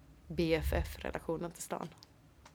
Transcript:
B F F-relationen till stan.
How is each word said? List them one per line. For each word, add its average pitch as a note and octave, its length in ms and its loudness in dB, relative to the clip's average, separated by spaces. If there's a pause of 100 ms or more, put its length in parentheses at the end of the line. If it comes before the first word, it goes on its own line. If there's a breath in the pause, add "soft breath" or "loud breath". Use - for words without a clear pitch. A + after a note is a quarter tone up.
(260)
B D#3+ 280 4
F D#3 180 4
F-relationen - 800 -2
till - 120 -10
stan. - 260 -4 (680)